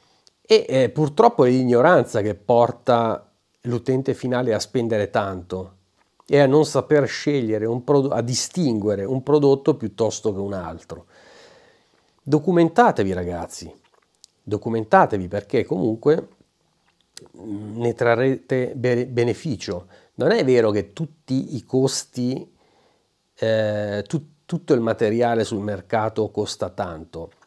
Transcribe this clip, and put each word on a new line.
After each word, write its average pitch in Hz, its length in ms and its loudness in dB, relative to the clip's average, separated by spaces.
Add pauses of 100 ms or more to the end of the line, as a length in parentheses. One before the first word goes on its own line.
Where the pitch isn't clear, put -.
(400)
E, 214 280 2
eh, 131 220 2
purtroppo 151 540 4
è 127 60 4
l'ignoranza 127 720 4
che 104 140 -2
porta 117 920 0 (340)
l'utente 131 520 -2
finale 123 400 -2
a 104 60 -2
spendere 113 500 -2
tanto 95 640 -6 (500)
e 143 140 2
a 143 80 6
non 147 180 4
saper 147 420 0
scegliere 110 600 -2
un 123 160 -4
prodo-, 139 280 2
a 117 120 -2
distinguere 110 840 -2
un 131 200 -4
prodotto 143 520 2
piuttosto 110 560 -4
che 95 60 -6
un 101 140 -6
altro. 85 540 -12 (1160)
Documentatevi, 165 880 2
ragazzi, 87 600 -8 (680)
documentatevi, 110 840 0
perché 101 380 -4
comunque, 147 640 -2 (1080)
mm, 104 440 -12
ne 117 140 0
trarrete 127 840 0
be-, 123 300 0
beneficio. 117 800 -4 (320)
Non 131 120 2
è 220 140 2
vero 120 260 4
che 104 220 -2
tutti 143 640 -8
i - 80 -12
costi, 131 840 -4 (840)
eh, 104 720 -2
tu-, 151 220 -6 (180)
tutto - 260 -2
il 120 80 4
materiale 113 640 0
sul 104 160 -6
mercato 107 680 -4
costa 101 400 -6
tanto. 82 600 -12 (140)